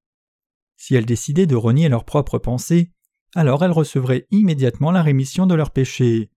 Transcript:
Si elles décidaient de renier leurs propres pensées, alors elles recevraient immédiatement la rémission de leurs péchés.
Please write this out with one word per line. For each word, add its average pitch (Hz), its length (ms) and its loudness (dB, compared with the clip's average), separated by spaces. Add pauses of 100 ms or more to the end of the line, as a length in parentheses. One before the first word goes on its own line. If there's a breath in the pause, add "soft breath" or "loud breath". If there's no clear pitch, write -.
(760)
Si - 200 -6
elles 117 120 0
décidaient 147 400 0
de 135 80 2
renier 127 340 2
leurs 117 160 0
propres - 320 -4
pensées, 165 560 -2 (400)
alors 151 300 2
elles 180 80 2
recevraient 139 580 -2
immédiatement 156 640 0
la 185 100 2
rémission 147 460 0
de 180 80 2
leurs 156 160 0
péchés. 117 640 -2